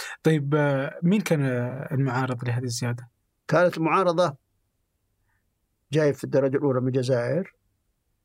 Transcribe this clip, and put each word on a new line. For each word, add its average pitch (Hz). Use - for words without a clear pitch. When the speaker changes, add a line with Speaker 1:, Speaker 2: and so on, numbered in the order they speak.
Speaker 1:
طيب، 151
آه، 143
مين 190
كان، 160
آه، 127
المعارض 127
لهذه 123
الزيادة؟ 120
Speaker 2:
كانت 170
المعارضة 165
جاية 147
في 139
الدرجة 135
الأولى 135
من 131
الجزائر، 127